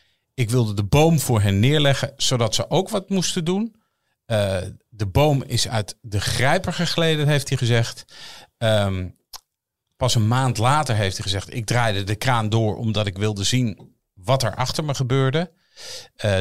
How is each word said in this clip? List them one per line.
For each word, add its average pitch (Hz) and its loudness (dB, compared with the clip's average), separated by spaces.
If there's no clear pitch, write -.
Ik 113 -2
wilde 113 2
de 101 -2
boom 151 4
voor 113 2
hen 101 4
neerleggen, 139 2
zodat 117 0
ze - -2
ook 185 2
wat 202 -6
moesten 185 -2
doen." 202 -2
Eh, 101 0
de 104 -6
boom 135 2
is - -2
uit 110 -4
de 104 -4
grijper 165 0
gegleden, 160 0
heeft 147 0
hij 135 -2
gezegd. 117 0
Ehm, 101 0
pas 127 0
een 107 2
maand 123 0
later 131 2
heeft 98 0
hij - -8
gezegd, 95 -4
"Ik 113 -6
draaide 113 0
de 104 -2
kraan 113 0
door 110 0
omdat 107 -2
ik 92 -6
wilde 101 -2
zien 123 -2
wat 120 -2
er 104 -2
achter 131 -4
me 143 -4
gebeurde. 135 0
Eh, 101 0